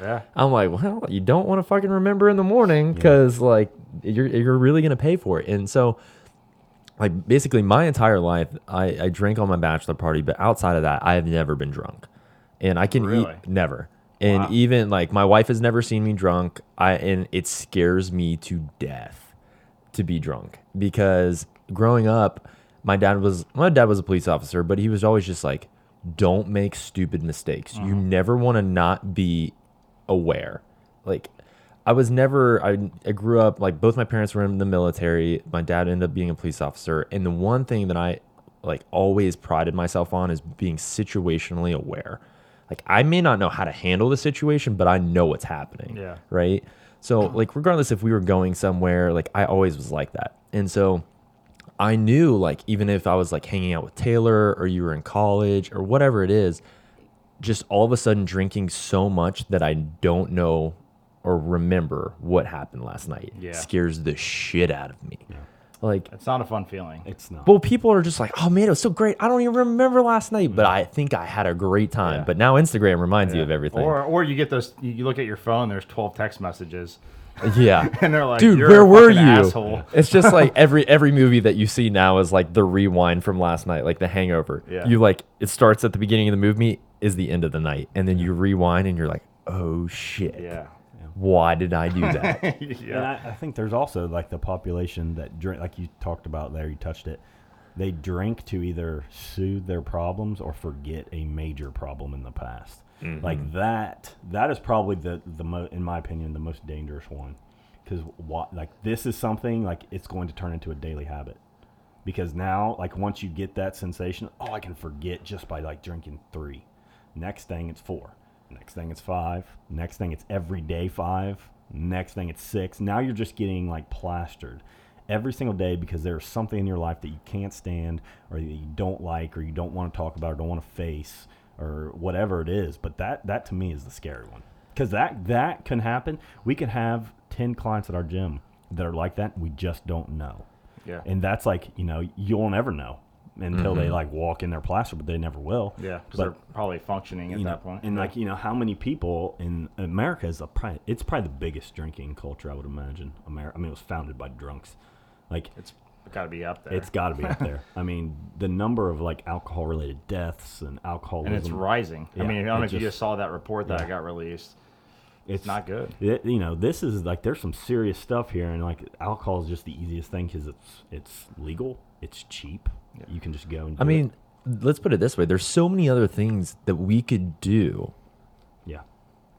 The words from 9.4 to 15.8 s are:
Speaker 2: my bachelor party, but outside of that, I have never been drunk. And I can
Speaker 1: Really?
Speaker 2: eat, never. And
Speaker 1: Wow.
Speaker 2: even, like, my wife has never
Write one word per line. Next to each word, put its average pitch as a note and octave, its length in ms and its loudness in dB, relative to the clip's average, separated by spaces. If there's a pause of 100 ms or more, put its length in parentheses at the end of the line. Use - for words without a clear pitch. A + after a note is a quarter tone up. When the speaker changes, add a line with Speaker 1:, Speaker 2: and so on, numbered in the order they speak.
Speaker 2:
my F2+ 80 2
bachelor D#2+ 380 0
party, D#2 280 0
but D2 160 -4
outside F#2+ 380 2
of D#2+ 60 2
that, D2 220 0
I F2 100 4
have E2+ 120 2
never D#2+ 300 0
been C#2+ 140 -6
drunk. - 360 -12 (540)
And F#2 180 2
I F#2+ 80 4
can A#2 180 2
Speaker 1:
Really? G2+ 280 0
Speaker 2:
eat, E2+ 160 -16
never. E2 400 -2 (320)
And G2+ 240 4
Speaker 1:
Wow. - 80 -2
Speaker 2:
even, A#2+ 380 4
like, F2 220 2
my G2+ 120 4
wife G#2+ 240 8
has A2+ 120 0
never A#2 220 2